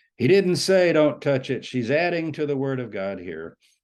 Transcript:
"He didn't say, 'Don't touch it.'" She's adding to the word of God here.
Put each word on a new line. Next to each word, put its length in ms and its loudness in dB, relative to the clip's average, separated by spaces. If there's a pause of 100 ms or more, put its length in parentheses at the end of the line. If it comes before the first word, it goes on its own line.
(160)
"He 120 0
didn't 300 4
say, 360 4
'Don't 300 4
touch 260 0
it.'" 160 -6
She's 240 -4
adding 440 0
to 120 -4
the 100 -2
word 240 -4
of 120 -8
God 280 -6
here. 380 -12 (260)